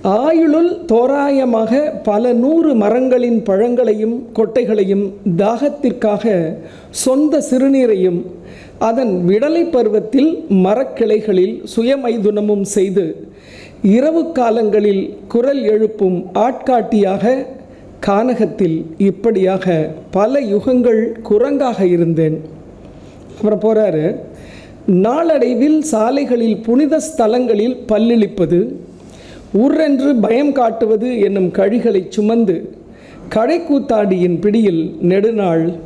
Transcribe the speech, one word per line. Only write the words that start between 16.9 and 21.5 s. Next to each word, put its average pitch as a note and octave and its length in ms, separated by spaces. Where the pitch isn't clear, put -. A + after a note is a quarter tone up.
கானகத்தில் G3+ 800
இப்படியாக F#3 920
பல A3+ 280
யுகங்கள் A3+ 840
குரங்காக A#3+ 640